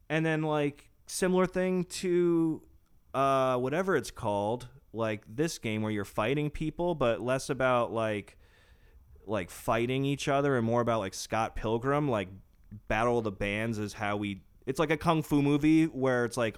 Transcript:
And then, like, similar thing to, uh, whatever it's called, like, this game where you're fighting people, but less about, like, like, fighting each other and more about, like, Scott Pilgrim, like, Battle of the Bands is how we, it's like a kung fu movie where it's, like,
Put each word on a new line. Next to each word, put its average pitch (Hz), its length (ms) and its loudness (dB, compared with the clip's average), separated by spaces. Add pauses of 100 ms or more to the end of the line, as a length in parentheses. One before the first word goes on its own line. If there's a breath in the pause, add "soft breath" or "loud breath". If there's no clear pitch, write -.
And 156 180 0
then, 156 160 0
like, 151 480 -2 (160)
similar 185 400 2
thing 185 380 -2
to, 170 800 0 (520)
uh, 131 440 2
whatever 160 380 0
it's 127 140 -2
called, 104 560 -2 (280)
like, 110 340 -2
this 147 300 -2
game 110 240 -4
where 107 100 -2
you're 101 140 -4
fighting 143 440 -2
people, 170 440 -2
but 120 260 0
less 131 300 -2
about, 123 420 2
like, 107 460 -4 (880 soft breath)
like, 98 240 -2
fighting 123 560 0
each 139 200 -2
other 139 300 2
and 113 100 2
more 117 140 2
about, 113 200 2
like, 95 140 -4
Scott - 400 -4
Pilgrim, 135 540 0
like, 104 200 -2 (600)
Battle 120 300 2
of 110 60 0
the 104 80 -2
Bands 107 460 -2
is 104 140 -4
how 104 240 -2
we, 101 260 -4 (220)
it's 131 140 -4
like 156 120 2
a 160 60 2
kung 160 260 2
fu 147 200 2
movie 151 420 4
where 127 400 0
it's, 113 140 -4
like, 113 200 0